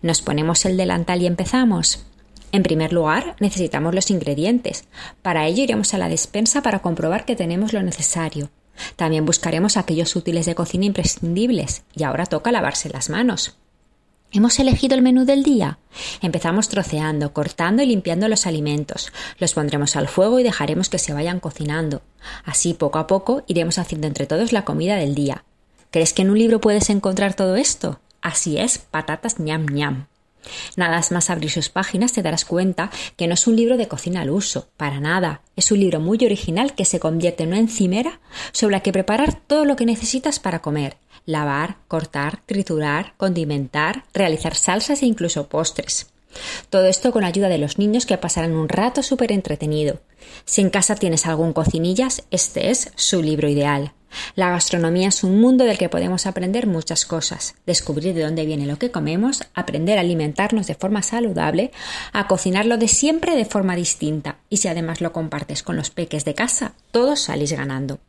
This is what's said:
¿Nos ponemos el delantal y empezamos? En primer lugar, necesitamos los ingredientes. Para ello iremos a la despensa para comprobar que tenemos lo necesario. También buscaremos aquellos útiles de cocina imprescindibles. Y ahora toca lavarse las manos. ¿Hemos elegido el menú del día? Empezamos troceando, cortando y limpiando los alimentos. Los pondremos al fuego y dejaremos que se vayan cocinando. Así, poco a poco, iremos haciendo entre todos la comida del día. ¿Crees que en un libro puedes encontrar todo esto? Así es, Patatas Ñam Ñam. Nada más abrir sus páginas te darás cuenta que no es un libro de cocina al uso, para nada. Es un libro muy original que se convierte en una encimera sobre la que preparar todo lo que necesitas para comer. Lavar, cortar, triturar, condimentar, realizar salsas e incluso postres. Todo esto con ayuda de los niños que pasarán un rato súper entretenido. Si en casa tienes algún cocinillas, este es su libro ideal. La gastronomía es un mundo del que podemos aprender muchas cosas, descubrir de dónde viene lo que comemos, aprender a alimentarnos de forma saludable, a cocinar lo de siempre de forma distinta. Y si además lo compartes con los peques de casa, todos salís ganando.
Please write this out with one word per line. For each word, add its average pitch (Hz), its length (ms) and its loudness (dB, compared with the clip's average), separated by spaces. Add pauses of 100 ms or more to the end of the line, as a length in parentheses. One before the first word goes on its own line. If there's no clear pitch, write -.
¿Nos 165 220 0
ponemos 156 420 0
el 185 120 0
delantal 180 440 0
y 175 60 2
empezamos? 185 760 0 (480)
En 202 120 4
primer 160 280 2
lugar, 170 480 0
necesitamos 170 540 0
los 185 160 0
ingredientes. 185 760 0 (360)
Para 165 240 0
ello 190 180 2
iremos 214 300 0
a 196 60 -2
la 175 100 0
despensa 214 540 0
para 202 160 0
comprobar 170 440 -2
que 233 120 -2
tenemos 185 360 -2
lo 208 120 -2
necesario. 160 680 -4 (460)
También 160 300 0
buscaremos 165 520 0
aquellos 170 380 0
útiles 170 320 -2
de 170 80 -2
cocina 180 300 -2
imprescindibles. 185 1000 -2 (120)
Y 151 80 -4
ahora 151 220 -2
toca 170 260 -2
lavarse 165 380 -2
las 135 220 -6
manos. 202 460 0 (760)
¿Hemos 220 260 6
elegido 262 380 4
el 262 80 6
menú 254 220 6
del 277 180 6
día? 208 340 2 (440)
Empezamos 170 460 0
troceando, 156 640 -2
cortando 175 520 0
y - 20 4
limpiando 190 420 2
los 214 200 0
alimentos. 147 680 -4 (240)
Los 175 160 -2
pondremos 143 420 0
al 143 120 0
fuego 220 320 4
y 247 40 4
dejaremos 180 460 0
que - 80 -4
se - 160 -4
vayan 170 260 -2
cocinando. 151 640 -4 (420)
Así, 165 300 -2
poco 156 240 0
a 156 80 0
poco, 214 400 0
iremos 170 320 0
haciendo 160 300 -4
entre 143 180 -4
todos 196 260 0
la 202 140 0
comida 170 300 0
del 143 180 0
día. 139 300 -2 (480)
¿Crees 160 220 2
que 190 100 2
en 190 80 4
un 214 80 4
libro 226 200 4
puedes 208 300 2
encontrar 196 460 2
todo 185 200 2
esto? 175 440 -2 (220)
Así 156 360 -2
es, 220 200 0
Patatas 160 600 -6
Ñam 156 260 -2
Ñam. 143 420 -2 (680)
Nada 170 260 2 (100)
más 175 180 0
abrir 156 220 -2
sus 151 180 -2
páginas 196 440 0
te 214 100 -2
darás 160 220 -2
cuenta 180 440 0 (260)
que 170 120 -2
no 175 80 2
es - 120 2
un 226 80 4
libro 233 220 4
de 220 100 0
cocina 175 340 -4
al 139 80 -2
uso, 165 480 -2
para 139 220 -4
nada. 160 420 -2 (140)
Es - 160 2
un 208 80 4
libro 175 200 4
muy 180 240 0
original 202 500 0
que 190 120 -2
se 180 140 0
convierte 165 440 0
en 160 60 -2
una 190 100 2
encimera 220 600 0 (320)
sobre 208 220 2
la 196 80 2
que 196 100 0
preparar 214 560 0
todo 302 180 4
lo 285 100 4
que 247 100 0
necesitas 233 540 -2
para 175 220 -4
comer. 147 360 -2 (280)
Lavar, 151 520 -2 (100)
cortar, 156 580 -4
triturar, 160 720 -2
condimentar, 160 960 -2
realizar 160 420 0
salsas 226 480 0
e - 20 4
incluso 170 420 0
postres. - 600 -4 (640)
Todo 190 160 6
esto 190 260 4
con 220 120 2
ayuda 190 260 2
de 170 80 2
los 147 200 -2
niños 208 280 2
que 190 120 2
pasarán 165 380 -2
un 156 140 0
rato 247 340 0
súper 240 280 0
entretenido. 151 720 -2 (440)
Si - 160 2
en 190 80 4
casa 202 260 2
tienes 170 300 0
algún 165 280 0
cocinillas, 175 800 0
este - 380 0
es 254 260 -2
su - 260 0
libro 151 280 0
ideal. 143 440 0 (420)
La 180 140 2
gastronomía 175 580 2
es - 160 0
un 190 160 4
mundo 254 240 6
del 220 140 4
que 175 120 0
podemos 175 360 -2
aprender 190 420 -2
muchas 165 380 -2
cosas, - 500 -6 (100)
descubrir 165 480 -2
de 165 100 -2
dónde 156 220 -2
viene 151 200 -2
lo 147 120 -4
que 240 140 -2
comemos, 180 520 -2 (100)
aprender 175 440 0
a 185 40 2
alimentarnos 175 640 0
de 160 80 -6
forma 202 260 -2
saludable, 180 680 -2 (400)
a 202 160 -2
cocinar 190 380 2
lo 233 120 2
de 226 100 2
siempre 320 480 2
de 233 100 2
forma 190 300 0
distinta. 156 640 -4 (100)
Y 208 80 -2
si 190 100 0
además 165 340 -4
lo 165 120 -4
compartes 156 500 -6
con 170 140 -4
los 151 140 -6
peques 156 340 -6
de 147 100 -4
casa, - 380 -2 (180)
todos 269 300 2
salís 147 320 -2
ganando. 139 560 -6